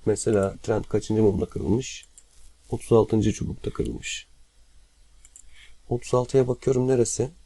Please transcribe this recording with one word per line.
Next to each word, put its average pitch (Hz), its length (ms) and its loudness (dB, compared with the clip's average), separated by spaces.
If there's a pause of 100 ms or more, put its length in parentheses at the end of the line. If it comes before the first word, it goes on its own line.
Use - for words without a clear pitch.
Mesela 101 580 0
trend 107 200 -2
kaçıncı 107 400 0
mumda 95 220 2
kırılmış? - 600 -4 (640)
Otuz - 220 -4
altıncı 110 420 4
çubukta - 360 -8
kırılmış. - 580 -8 (1600)
Otuz - 240 -4
altıya 127 340 2
bakıyorum, 127 400 0
neresi? 123 420 2 (160)